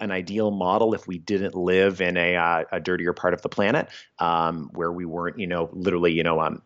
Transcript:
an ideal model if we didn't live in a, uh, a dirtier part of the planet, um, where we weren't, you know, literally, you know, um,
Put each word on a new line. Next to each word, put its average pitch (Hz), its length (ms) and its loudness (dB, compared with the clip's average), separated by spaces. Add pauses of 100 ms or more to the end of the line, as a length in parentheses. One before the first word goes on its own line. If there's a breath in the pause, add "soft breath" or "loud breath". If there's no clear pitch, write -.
an 104 100 -4
ideal 98 400 -2
model 101 420 2
if - 140 -6
we 92 100 -6
didn't 95 380 -2
live 92 460 2
in 90 160 0
a, 87 180 2
uh, 85 280 2 (100)
a 87 80 -4
dirtier 87 320 0
part 90 200 0
of - 80 -2
the - 80 -6
planet, 110 380 0 (320 loud breath)
um, 82 540 0
where 85 180 -4
we 90 140 -6
weren't, 85 340 -6
you 95 80 -6
know, 85 240 -2
literally, 90 400 2
you 80 120 2
know, 82 160 2
um, 78 260 -2